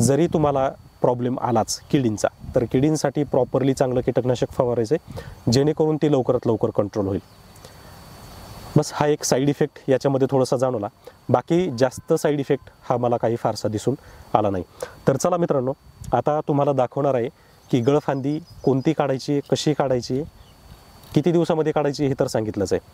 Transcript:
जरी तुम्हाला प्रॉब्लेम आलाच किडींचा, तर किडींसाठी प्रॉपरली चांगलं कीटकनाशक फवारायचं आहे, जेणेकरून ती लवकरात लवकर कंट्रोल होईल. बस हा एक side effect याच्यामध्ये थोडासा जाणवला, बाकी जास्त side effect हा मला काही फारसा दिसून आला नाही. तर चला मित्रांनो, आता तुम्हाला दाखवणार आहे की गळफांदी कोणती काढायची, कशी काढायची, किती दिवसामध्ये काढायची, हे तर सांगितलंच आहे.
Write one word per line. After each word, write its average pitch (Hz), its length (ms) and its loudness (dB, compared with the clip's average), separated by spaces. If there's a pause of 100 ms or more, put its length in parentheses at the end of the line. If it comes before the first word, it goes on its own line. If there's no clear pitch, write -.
जरी 139 260 4
तुम्हाला 143 440 2 (300)
प्रॉब्लेम 123 400 0
आलाच 117 400 0 (100)
किडींचा, 113 380 0 (260)
तर 123 180 2
किडींसाठी 147 520 0
प्रॉपरली 135 500 0
चांगलं 127 260 0
कीटकनाशक 123 500 0
फवारायचं 120 440 0
आहे, - 260 -6 (320)
जेणेकरून 156 440 2
ती 147 160 2
लवकरात 127 340 0
लवकर 110 240 0
कंट्रोल 104 360 -2
होईल. 95 140 -2 (1600)
बस 151 180 0
हा 151 120 2
एक 147 180 2
side 135 240 2
effect - 420 -2
याच्यामध्ये 135 400 2
थोडासा 131 260 2
जाणवला, 120 320 -2 (400)
बाकी 165 500 0
जास्त 127 340 -2
side 151 280 0
effect 135 300 -4 (180)
हा 127 80 0
मला 120 200 0
काही 117 200 -2
फारसा 110 320 -4
दिसून 107 260 -2 (420)
आला 104 140 2
नाही. 92 140 -4 (440)
तर 135 80 4
चला 175 200 0
मित्रांनो, 143 360 -2 (400)
आता 147 280 0
तुम्हाला 143 320 0
दाखवणार 135 420 0
आहे 123 140 -2 (420)
की 127 100 2
गळफांदी 139 580 0 (260)
कोणती 135 280 2
काढायची, 143 480 -2 (120)
कशी 143 220 0
काढायची, 131 480 -2 (920)
किती 156 180 2
दिवसामध्ये 160 400 2
काढायची, 143 340 0
हे 135 140 0
तर 135 60 2
सांगितलंच 107 460 -2
आहे. 87 80 0 (140)